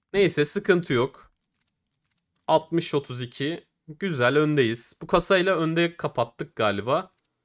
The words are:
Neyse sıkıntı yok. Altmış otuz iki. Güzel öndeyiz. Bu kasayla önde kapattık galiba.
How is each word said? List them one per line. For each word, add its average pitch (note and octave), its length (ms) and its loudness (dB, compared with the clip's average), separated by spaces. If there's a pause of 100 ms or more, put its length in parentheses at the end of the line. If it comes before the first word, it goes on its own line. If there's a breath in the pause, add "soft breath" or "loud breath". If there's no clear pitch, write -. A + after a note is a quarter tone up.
(140)
Neyse F#3+ 320 2
sıkıntı F3+ 480 0
yok. - 380 -2 (1160)
Altmış E3 460 0
otuz C3 280 -6
iki. C#3 460 -8 (200)
Güzel D3 500 0
öndeyiz. C#3+ 640 0
Bu E3 60 -14
kasayla F#3 480 2
önde E3 420 -2
kapattık - 580 -6
galiba. A2 560 -2 (340)